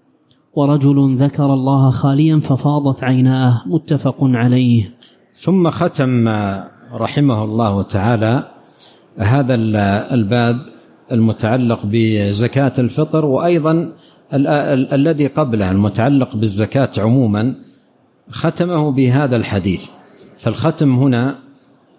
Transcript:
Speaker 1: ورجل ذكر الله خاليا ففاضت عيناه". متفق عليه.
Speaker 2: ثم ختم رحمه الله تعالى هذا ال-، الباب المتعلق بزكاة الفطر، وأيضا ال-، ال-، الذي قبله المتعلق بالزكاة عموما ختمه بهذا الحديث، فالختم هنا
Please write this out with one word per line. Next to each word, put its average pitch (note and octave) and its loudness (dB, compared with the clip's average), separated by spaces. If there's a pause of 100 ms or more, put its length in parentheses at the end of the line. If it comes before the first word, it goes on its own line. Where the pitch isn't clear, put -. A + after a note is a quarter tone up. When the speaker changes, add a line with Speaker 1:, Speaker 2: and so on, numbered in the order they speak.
(560)
Speaker 1:
ورجل C#3 2
ذكر C#3 0
الله C3+ 2
خاليا D3 2
ففاضت C#3+ 0
عيناه". B2+ 2
متفق D#3 -2
عليه. B2 2 (440)
Speaker 2:
ثم F3 0
ختم B2+ 0 (640)
رحمه A#2 0
الله G#2+ -2
تعالى A2 -2 (680)
هذا B2+ 0
ال-، A2 -2 (380)
الباب A#2+ 0 (500)
المتعلق A#2 0
بزكاة A2 0
الفطر، D3+ -2
وأيضا D#3 0 (600)
ال-، C#3 0
ال-، C#3+ -2
الذي C#3+ 0
قبله A2+ -2
المتعلق A2+ 0
بالزكاة A2 -2
عموما A2+ 0 (720)
ختمه E3 -2
بهذا C3 2
الحديث، G2 -2 (520)
فالختم C3+ 0
هنا C3 0 (640)